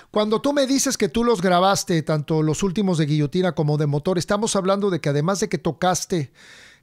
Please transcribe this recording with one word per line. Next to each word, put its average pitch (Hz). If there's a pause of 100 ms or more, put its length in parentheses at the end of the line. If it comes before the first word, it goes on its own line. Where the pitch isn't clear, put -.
(120)
Cuando 214
tú 285
me 285
dices 269
que 208
tú 226
los 233
grabaste, 185
tanto 156
los 156
últimos 190
de 156
Guillotina 156
como 151
de 151
Motor, 151
estamos 208
hablando 196
de 165
que 151
además 151
de 220
que 180
tocaste, 175 (520)